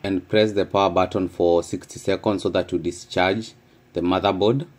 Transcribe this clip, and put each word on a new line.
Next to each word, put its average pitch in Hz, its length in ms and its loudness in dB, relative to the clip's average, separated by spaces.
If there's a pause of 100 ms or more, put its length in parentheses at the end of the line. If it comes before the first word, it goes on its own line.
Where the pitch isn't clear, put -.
and 95 260 -4
press 107 240 4
the 98 140 0
power 98 240 2
button 92 380 0
for 85 340 2
sixty - 380 -12
seconds 98 420 -2
so 101 80 -2
that 90 220 -2
you 87 60 -2
discharge 92 760 -4 (400)
the 85 60 -4
motherboard. 98 640 0 (120)